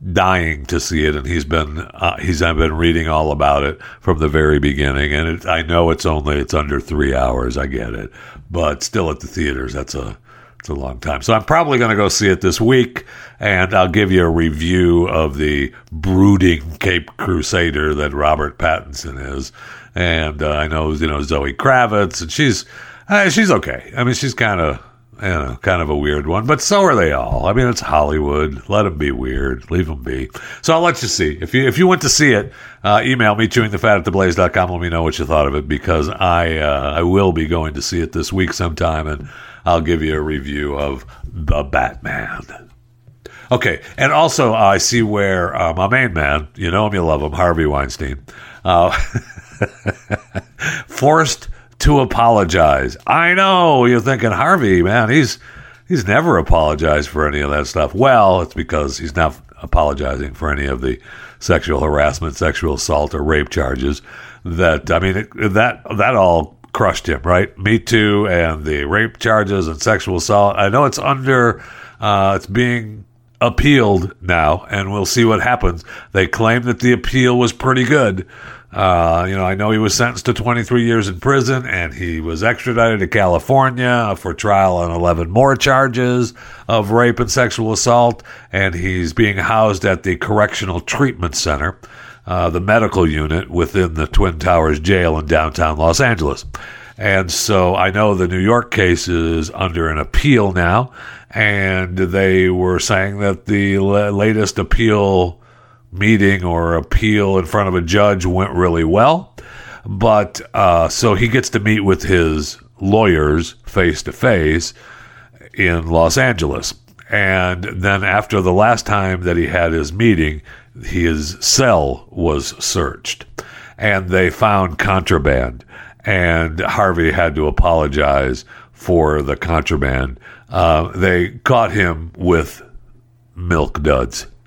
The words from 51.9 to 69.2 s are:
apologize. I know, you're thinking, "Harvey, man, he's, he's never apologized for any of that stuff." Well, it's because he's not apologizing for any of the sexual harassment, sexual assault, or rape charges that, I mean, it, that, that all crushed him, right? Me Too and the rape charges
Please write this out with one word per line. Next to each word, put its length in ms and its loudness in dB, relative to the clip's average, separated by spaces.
apologize. 960 2
I 280 2
know, 500 4
you're 160 4
thinking, 300 0
"Harvey, 520 2
man, 280 2
he's, 280 2
he's 200 -2
never 320 2
apologized 720 2
for 180 0
any 120 -4
of 100 -2
that 160 -2
stuff." 280 -4
Well, 460 4
it's 140 -6
because 420 -4
he's 180 -10
not 220 0
apologizing 720 -2
for 180 -6
any 140 -4
of 160 -4
the 180 -4
sexual 440 0
harassment, 520 0
sexual 400 -2
assault, 400 -2
or 80 -4
rape 280 0
charges 500 -4
that, 480 0
I 100 2
mean, 180 0
it, 160 -8
that, 500 0
that 180 2
all 400 2
crushed 380 -2
him, 140 -2
right? 340 0
Me 200 0
Too 480 2
and 380 0
the 220 -2
rape 320 -2
charges 500 0